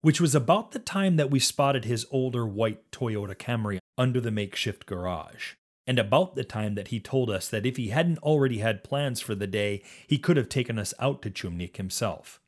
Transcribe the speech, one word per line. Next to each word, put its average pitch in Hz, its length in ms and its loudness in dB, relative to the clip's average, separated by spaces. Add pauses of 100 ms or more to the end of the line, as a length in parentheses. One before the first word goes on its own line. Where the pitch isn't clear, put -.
Which 156 200 6
was 151 140 4
about 165 360 4
the - 80 -8
time 190 380 2
that 143 140 2
we 135 100 4
spotted 139 440 2
his 113 280 -2
older 127 340 0
white 107 460 -2
Toyota 104 420 -4
Camry 107 440 -4 (200)
under 127 220 2
the 117 100 -4
makeshift 104 560 -4
garage, 90 680 -8 (320)
and 127 120 2
about 131 360 2
the 131 100 -4
time 107 320 -4
that 98 120 -8
he 117 100 -4
told 127 320 -2
us 95 180 -4
that 110 180 -2
if 127 100 0
he 117 120 -4
hadn't 160 300 2
already 135 400 2
had 107 260 0
plans 139 360 -2
for 110 140 -4
the 101 120 -4
day, 101 360 -2 (240)
he 147 120 4
could 170 200 4
have 120 100 0
taken 120 300 -2
us 104 200 -4
out 139 240 -2
to 107 80 -6
Chumnik 87 460 -8
himself. - 720 -6